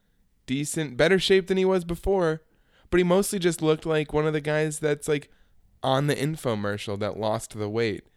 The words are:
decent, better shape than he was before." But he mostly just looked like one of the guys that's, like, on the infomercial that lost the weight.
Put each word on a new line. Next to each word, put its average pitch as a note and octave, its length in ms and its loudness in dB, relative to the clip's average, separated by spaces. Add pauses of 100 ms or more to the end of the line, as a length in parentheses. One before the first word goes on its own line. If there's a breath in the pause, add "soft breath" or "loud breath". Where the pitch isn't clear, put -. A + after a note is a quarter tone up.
(460)
decent, C#3+ 520 -4
better E3+ 220 4
shape F#3+ 280 2
than F#3+ 100 0
he F#3 80 2
was F#3 200 2
before." E3+ 560 0 (480 soft breath)
But F3+ 100 2
he F3+ 40 4
mostly F#3+ 360 2
just E3+ 220 0
looked D#3 240 2
like D#3 280 0
one D3+ 140 2
of D#3 60 0
the D3+ 80 -2
guys D3+ 380 -2
that's, D3 280 -2
like, D3 220 -2 (520 soft breath)
on C3+ 260 2
the C#3 80 2
infomercial G#2+ 840 -4
that G#2 200 -4
lost G#2+ 380 -4
the G#2 120 -4
weight. A2 340 -2 (140)